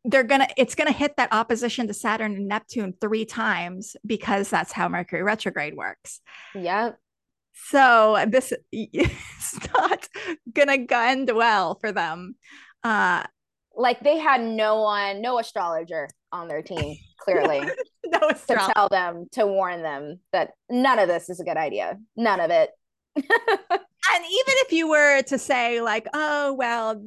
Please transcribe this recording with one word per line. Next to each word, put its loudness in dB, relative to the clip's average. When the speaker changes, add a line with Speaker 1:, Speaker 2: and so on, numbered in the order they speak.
Speaker 1:
They're 4
gonna, 2
it's 2
gonna 0
hit -2
that 0
opposition -2
to -6
Saturn -4
and -6
Neptune -6
three -2
times -6
because -2
that's -2
how -2
Mercury -4
retrograde -4
works. -12
Speaker 2:
Yep. -2
Speaker 1:
So 6
this 2
<laughs> -20
is -4
not 0
gonna 4
go, 0
end 0
well 2
for -4
them. -4
Uh, 2
Speaker 2:
Like, 2
they 4
had 4
no 0
one, 0
no -2
astrologer -4
on -10
their -6
team, -6
Speaker 1:
<laughs> -20
Speaker 2:
clearly, 0
Speaker 1:
No 0
Speaker 2:
to 2
Speaker 1:
astrologer. 0
Speaker 2:
tell 4
them, -2
to 2
warn -2
them -8
that 0
none 2
of 4
this -2
is -10
a -10
good -4
idea. -4
None 2
of 0
it. 4
<laughs> -2
Speaker 1:
And 0
even 0
if 0
you 2
were 6
to -4
say, 0
like, -2
"Oh, -2
well, -4